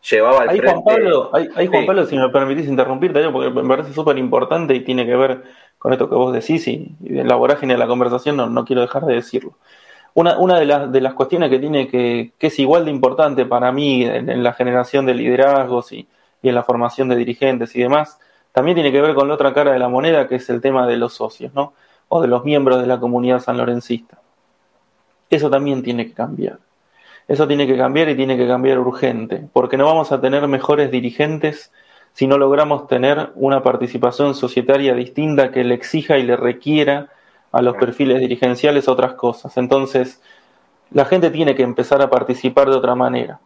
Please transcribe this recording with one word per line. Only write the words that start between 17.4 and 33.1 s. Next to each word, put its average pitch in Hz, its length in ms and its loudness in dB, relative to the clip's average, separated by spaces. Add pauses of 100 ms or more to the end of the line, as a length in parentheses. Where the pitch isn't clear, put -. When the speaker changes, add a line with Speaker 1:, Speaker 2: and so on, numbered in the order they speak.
Speaker 2:
y 123 60 -2
demás, 147 380 -2 (320)
también 156 240 2
tiene 147 160 2
que 139 100 4
ver 156 120 2
con 139 140 2
la 151 80 -2
otra 139 180 2
cara 143 200 2
de 127 60 2
la 123 100 0
moneda, 143 380 0
que 123 80 -4
es 127 140 -8
el 120 100 -2
tema 131 280 0
de 120 100 0
los 117 160 -4
socios, 120 400 -10
¿no? 143 200 -4 (340)
O 165 140 0
de 139 60 0
los 123 160 0
miembros 139 380 2
de 123 60 -2
la 127 120 -2
comunidad 123 400 -2
sanlorencista. 120 760 -6 (1120)
Eso 147 220 0
también 139 320 -2
tiene 120 240 -4
que - 60 -20
cambiar. - 440 -8 (680)
Eso 143 200 0
tiene 143 200 0
que 131 100 2
cambiar 139 320 0
y 139 60 0
tiene 131 200 -2
que 123 120 0
cambiar 127 320 0
urgente, 123 760 -4
porque 123 240 0
no 139 80 4
vamos 156 260 2
a 135 80 0
tener 139 280 0
mejores 143 420 0
dirigentes 147 840 -4 (420)
si 139 120 0
no 139 140 4
logramos 143 480 2
tener 139 480 0